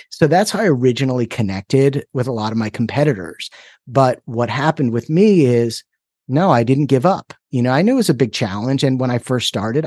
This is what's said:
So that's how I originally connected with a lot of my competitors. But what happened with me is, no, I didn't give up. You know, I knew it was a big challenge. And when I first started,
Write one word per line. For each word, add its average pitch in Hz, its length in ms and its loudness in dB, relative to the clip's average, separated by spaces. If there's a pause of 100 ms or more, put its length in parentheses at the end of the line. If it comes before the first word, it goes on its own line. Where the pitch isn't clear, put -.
So - 160 0
that's 180 240 2
how 208 120 -4
I 220 60 0
originally 127 600 0
connected 123 880 -2
with 131 140 -4
a 135 40 -6
lot 110 200 -4
of 110 60 -4
my 110 120 -2
competitors. 110 800 -4 (380)
But 127 360 2
what 117 260 -4
happened 135 440 -2
with 120 160 -4
me 180 360 4
is, 120 380 0 (460)
no, 165 220 2
I 120 120 4
didn't 135 220 0
give 131 200 2
up. - 280 -2 (180)
You 123 100 -2
know, 123 100 0
I 143 100 2
knew 226 120 2
it - 20 2
was 233 140 2
a 160 40 4
big 120 200 -2
challenge. 117 500 -4
And 131 160 0
when 127 120 -2
I 120 60 0
first 123 300 -4
started, 117 400 -4